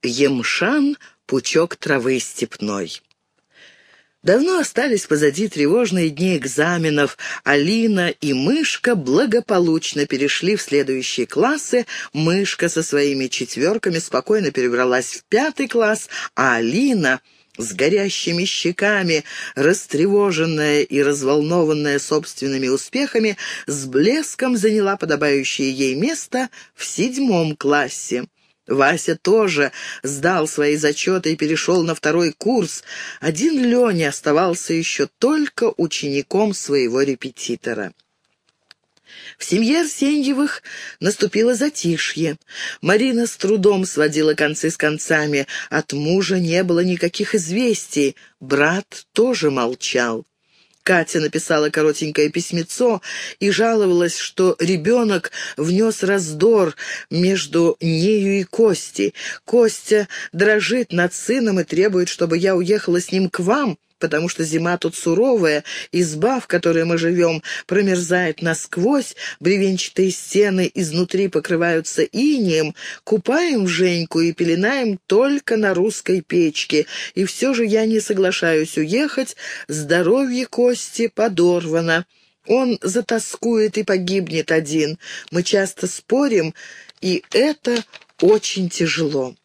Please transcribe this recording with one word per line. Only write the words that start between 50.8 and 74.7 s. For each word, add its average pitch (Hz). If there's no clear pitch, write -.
Катя 170
написала 151
коротенькое 151
письмецо 175
и 196
жаловалась, 185
что -
ребенок 190
внес 190
раздор 185
между 170
нею 196
и -
Костей. 196
«Костя 214
дрожит 214
над 175
сыном 220
и 165
требует, 180
чтобы 170
я 190
уехала 180
с -
ним 190
к -
вам, 214
потому 160
что 165
зима 165
тут 165
суровая, 170
изба, 175
в -
которой 165
мы 170
живем, 165
промерзает 180
насквозь, 175
бревенчатые 190
стены 190
изнутри 180
покрываются 165
инеем, 190
купаем 247
Женьку 170
и 170
пеленаем 196